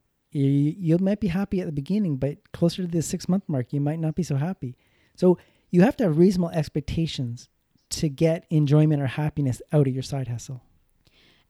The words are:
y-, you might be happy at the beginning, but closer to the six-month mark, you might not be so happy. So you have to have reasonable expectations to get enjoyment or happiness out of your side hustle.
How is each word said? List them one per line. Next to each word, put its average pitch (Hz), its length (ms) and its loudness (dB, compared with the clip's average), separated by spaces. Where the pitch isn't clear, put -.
y-, 143 460 2
you 170 200 2
might 190 200 0
be 214 100 -2
happy 190 320 -2
at 180 60 -6
the 165 60 -6
beginning, 147 460 -2
but 139 340 -6
closer 170 300 0
to 175 60 -4
the 165 140 -2
six-month 185 460 -2
mark, 131 240 -4
you 143 80 -2
might 147 180 -2
not 160 160 -2
be 185 80 -4
so 143 140 -2
happy. 139 400 -6
So 175 200 4
you 175 120 6
have 269 160 2
to 254 60 0
have 151 120 0
reasonable 175 340 4
expectations 147 1000 -6
to - 180 -2
get 160 400 0
enjoyment 151 540 4
or 135 40 -2
happiness 143 540 -4
out 147 160 4
of 131 60 -2
your 131 100 -6
side 135 260 -8
hustle. 120 340 -10